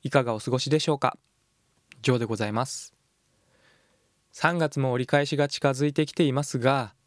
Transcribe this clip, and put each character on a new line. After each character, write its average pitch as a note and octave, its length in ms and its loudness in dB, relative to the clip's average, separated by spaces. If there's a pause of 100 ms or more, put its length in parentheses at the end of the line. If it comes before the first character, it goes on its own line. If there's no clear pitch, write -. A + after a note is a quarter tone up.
い C3+ 60 -6
か C3+ 160 4
が A#2 100 -2
お G#2+ 60 -6
過 B2 120 -2
ご B2+ 60 0
し C3+ 120 -2
で D3+ 100 4
し - 80 -2
ょ D3+ 60 2
う C#3 40 -4
か？ - 200 0 (800)
ジ B2+ 120 2
ョ - 20 4
ー B2 40 2
で A#2 60 0
ご A2 120 -4
ざ G#2+ 120 -2
い G#2 40 -4
ま A#2 120 0
す。 - 300 -12 (1400)
三 E3+ 240 0
月 D#3 220 0
も C3+ 140 2
折 B2 100 0
り B2 40 -2
返 C#3+ 200 2
し D3 100 -2
が C#3+ 120 2
近 - 200 -2
づ C3+ 180 0
い D3 60 0
て D3+ 140 0
き - 60 -14
て - 100 0
い C#3 100 4
ま C#3 120 0
す - 140 -6
が B2+ 360 0 (120)